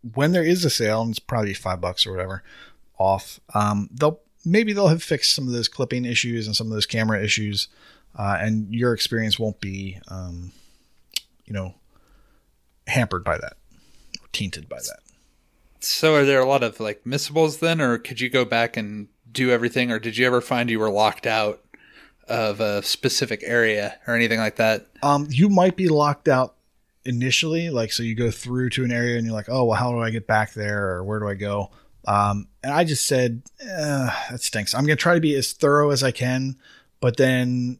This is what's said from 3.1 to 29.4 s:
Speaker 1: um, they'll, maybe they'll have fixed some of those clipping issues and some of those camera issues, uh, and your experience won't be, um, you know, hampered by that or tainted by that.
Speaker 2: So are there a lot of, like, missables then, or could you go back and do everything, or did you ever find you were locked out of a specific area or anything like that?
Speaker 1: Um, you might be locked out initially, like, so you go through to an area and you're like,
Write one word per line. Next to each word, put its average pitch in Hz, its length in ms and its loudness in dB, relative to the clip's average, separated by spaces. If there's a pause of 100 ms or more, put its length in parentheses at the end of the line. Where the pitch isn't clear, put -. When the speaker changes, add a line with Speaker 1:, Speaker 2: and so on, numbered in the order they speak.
Speaker 1:
um, 104 380 0
they'll, 151 280 0 (240)
maybe 214 280 2
they'll 196 160 4
have 165 140 4
fixed - 320 0
some 135 120 -4
of 123 60 -4
those 117 160 -2
clipping 123 360 -4
issues 117 420 -2
and 107 80 -4
some 113 140 -2
of 110 40 -4
those 104 140 -2
camera 110 360 0
issues, 104 460 -2 (480)
uh, 101 240 -2
and 107 340 -2
your 120 180 2
experience 110 460 -2
won't 110 220 -4
be, 98 380 -8 (100)
um, 90 440 -10 (920)
you 104 60 -12
know, 95 220 -8 (1120)
hampered 101 380 -2
by 80 140 -2
that - 160 -12 (680)
or - 100 -20
tainted 90 360 -8
by - 100 -12
that. - 220 -12 (800)
Speaker 2:
So - 340 2
are 143 100 6
there 135 160 6
a 131 60 4
lot 135 160 4
of, 110 160 -4
like, 107 280 -6
missables 151 540 0
then, 165 200 0
or 123 180 2
could 117 220 -10
you 123 80 -2
go 123 160 2
back 117 320 0
and 104 320 -8 (240)
do 127 180 0
everything, 123 400 2
or 113 80 0
did 113 200 -6
you 127 80 4
ever 123 160 4
find 120 260 0
you 113 100 0
were 107 120 2
locked 107 360 2
out 110 380 0 (640)
of 110 320 -2
a 104 220 0
specific - 640 -2
area 107 600 0
or 120 80 -2
anything 117 240 2
like 107 180 -2
that? 110 300 2 (160)
Speaker 1:
Um, 143 280 2
you 156 180 6
might 185 280 4
be 185 120 0
locked 147 400 2
out 131 260 2 (500)
initially, 151 680 -2
like, 117 220 -2
so 117 100 -4
you 113 120 -4
go 117 160 0
through 123 400 -4
to 131 140 -2
an 120 80 0
area 120 240 0
and 117 80 -2
you're 113 100 -2
like, 107 140 -8